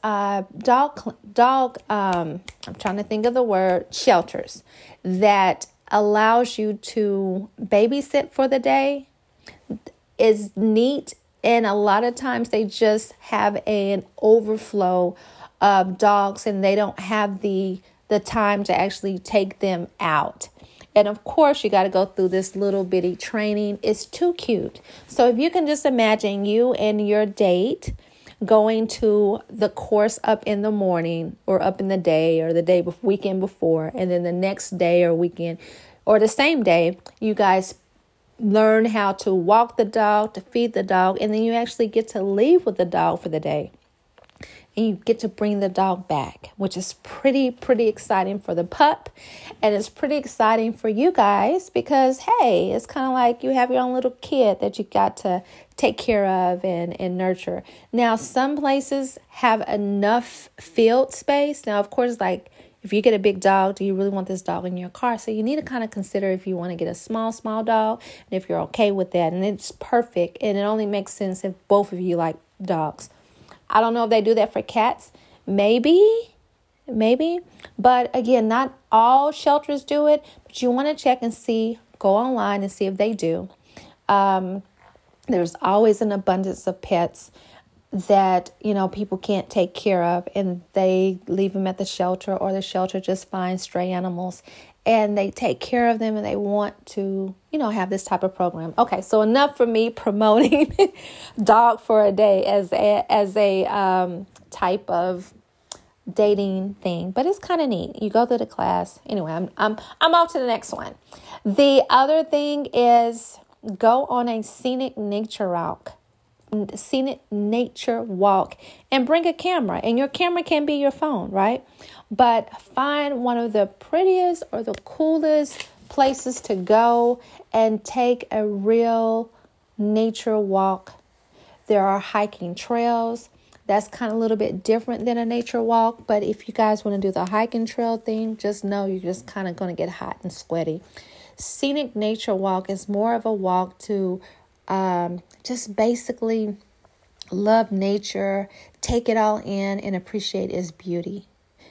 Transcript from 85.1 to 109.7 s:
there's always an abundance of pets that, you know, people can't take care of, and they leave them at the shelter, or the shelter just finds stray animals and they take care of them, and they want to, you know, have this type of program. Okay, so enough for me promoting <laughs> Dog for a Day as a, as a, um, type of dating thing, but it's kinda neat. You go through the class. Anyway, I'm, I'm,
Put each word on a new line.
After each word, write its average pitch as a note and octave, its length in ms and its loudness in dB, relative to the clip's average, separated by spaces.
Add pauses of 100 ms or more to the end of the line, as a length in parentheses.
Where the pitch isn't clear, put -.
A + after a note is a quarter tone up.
there's F3 340 0
always G#3 400 4
an G#3+ 100 0
abundance F#3+ 560 -2
of F#3 140 -6
pets - 500 -4 (600)
that, F#3+ 600 2 (100)
you G#3+ 120 -2
know, F#3+ 140 0
people G3 300 -6
can't F#3+ 320 -4
take F3+ 240 0
care F#3 300 0
of, F3 320 -2
and F#3 260 -4 (120)
they F#3+ 540 2
leave F#3+ 260 -2
them G3 120 -2
at F#3 120 -4
the G3 80 -6
shelter, F#3 500 -4
or F#3+ 160 -2
the F#3+ 100 -4
shelter F#3+ 380 -4
just F#3+ 300 -6
finds F#3 340 -6
stray F3+ 280 -4
animals F3+ 520 -6 (440)
and G#3+ 300 2
they G3 140 -2
take - 280 -4
care A#3+ 300 0
of A3+ 80 0
them, A3 180 -2
and G#3+ 80 -4
they G#3 120 -4
want G3+ 500 -4
to, F#3+ 480 -6 (180)
you D#4 60 -4
know, A#3+ 140 -2
have F#3+ 180 -4
this G3 140 -4
type F#3 180 -4
of F#3+ 140 -2
program. E3+ 420 -4
Okay, A3+ 240 0
so G#3+ 220 2
enough C#4 340 2
for B3 80 2
me A3+ 240 0
promoting A3+ 880 2 (340)
<laughs> - 340 -10
Dog A3+ 380 6
for G#3+ 240 4
a G3+ 60 4
Day G3 340 4
as G3 260 0
a, G#3 380 2
as G3+ 260 2
a, G3 300 2
um, F#3 640 -2 (240)
type F#3+ 360 -4
of F3+ 460 -4 (800)
dating G3+ 680 0
thing, F3 280 -4
but B3 160 -2
it's G4 140 -2
kinda E4 260 -2
neat. F#3+ 340 -4
You G#3+ 120 -4
go A#3 160 4
through A#3+ 100 0
the A#3 80 -4
class. - 640 -4
Anyway, F3 240 -4
I'm, F3 260 -6
I'm, G#3+ 200 0 (220)